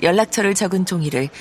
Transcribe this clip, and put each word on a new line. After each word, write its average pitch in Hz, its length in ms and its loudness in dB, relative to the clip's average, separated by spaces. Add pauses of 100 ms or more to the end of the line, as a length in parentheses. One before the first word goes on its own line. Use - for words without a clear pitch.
연락처를 202 520 2
적은 185 300 0
종이를 151 440 -2 (120)